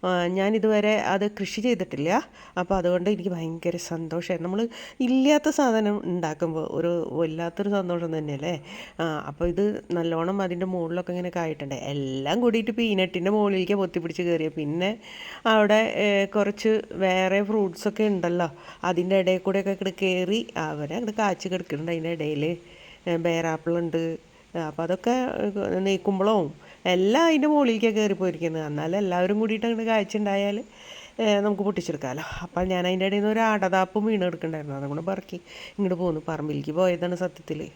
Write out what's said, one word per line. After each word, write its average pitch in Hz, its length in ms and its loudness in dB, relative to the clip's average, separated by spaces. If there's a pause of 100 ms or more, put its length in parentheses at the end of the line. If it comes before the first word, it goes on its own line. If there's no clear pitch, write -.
ആ, 185 60 0 (180)
ഞാനിതുവരെ 214 680 2 (180)
അത് 202 180 0
കൃഷി 202 300 -6
ചെയ്തിട്ടില്ല. 175 480 0 (500)
അപ്പം 180 180 0
അതുകൊണ്ട് 180 320 2
എനിക്ക് 196 200 0
ഭയങ്കര 165 480 -4
സന്തോഷമായി. 165 640 -4
നമ്മൾ 185 160 -2 (400)
ഇല്ലാത്ത 269 500 4
സാധനം 220 460 4 (180)
ഉണ്ടാക്കുമ്പോൾ 160 580 -2
ഒരു 170 200 0 (200)
വല്ലാത്തൊരു 165 580 -2
സന്തോഷം 175 480 0
തന്നെയല്ലേ? 151 360 -4 (460)
ആ, 160 60 0 (220)
അപ്പോൾ 147 200 -4
ഇത് 175 160 0 (280)
നല്ലോണം 170 500 0
അതിൻ്റെ 180 240 -2
മുകളിലൊക്കെ 180 460 -4
ഇങ്ങനെ 180 240 -4
കായിട്ടുണ്ട്. 151 400 -4
എല്ലാം 139 680 -2
കൂടിയിട്ട് 233 300 2
പീനട്ടിൻ്റെ 190 600 0
മുകളിലേക്ക് 202 420 2
പൊത്തിപ്പിടിച്ച് 175 500 -2
കയറിയ 165 240 2
പിന്നെ 156 440 -2 (540)
അവിടെ, 214 360 6 (140)
ഏ, 202 300 2
കുറച്ച് 208 480 0 (180)
വേറെ 185 520 2
ഫ്രൂട്ട്സൊക്കെ 208 640 0
ഉണ്ടല്ലോ, 175 420 2 (340)
അതിൻ്റെ 180 360 2
ഇടയിൽ 185 200 2
കൂടെയൊക്കെ 190 300 0
ഇങ്ങോട്ട് 190 360 -2
കയറി 185 400 0 (120)
അവരെ 151 380 -4
അങ്ങോട്ട് 214 260 -4
കാച്ച് 190 280 0
കിടക്കുന്നുണ്ട്. 170 420 -4
അതിൻ്റെ 165 260 -2
ഇടയിൽ, 151 260 -2 (640)
ഏ, 170 80 2
ബെയർ 165 300 0
ആപ്പിളുണ്ട്. 165 580 -2 (520)
ആ, 175 120 -4
അപ്പോൾ 151 160 -6
അതൊക്കെ, 185 320 0 (260)
ഏ, 202 380 -2
നീക്കുമ്പോഴും 196 960 0 (120)
എല്ലാം 196 400 4
അതിൻ്റെ 302 220 4
മുകളിലേക്കാണ് 233 480 4
കയറി 214 180 2
പോയിരിക്കുന്നത്. 165 520 -2
എന്നാലും 151 320 -2
എല്ലാവരും 185 420 2
കൂടിയിട്ട് 220 260 0
അങ്ങോട്ട് 226 240 0
കായ്ച്ചുണ്ടായാൽ, 202 760 0 (560)
ഏ, 226 60 2 (140)
നമുക്ക് 202 240 0
പൊട്ടിച്ചെടുക്കാമല്ലോ. 160 600 -4 (200)
അപ്പം 180 240 -2
ഞാൻ 180 200 0
അതിൻ്റെ 185 180 2
ഇടയിൽ 202 160 2
നിന്ന് 214 120 2
ഒരു 220 60 0
ആടതാപ്പും 196 640 2
വീണ് 208 200 2
കിടക്കുന്നുണ്ടായിരുന്നു. 160 520 -4
അതും 139 120 -6
കൂടെ 147 120 -4
പറക്കി 190 340 -6 (400)
ഇങ്ങോട്ട് 185 200 2
പോന്നു. 165 320 0
പറമ്പിലേക്ക് 151 440 -4
പോയതാണ് 175 440 2
സത്യത്തിൽ. 160 600 -6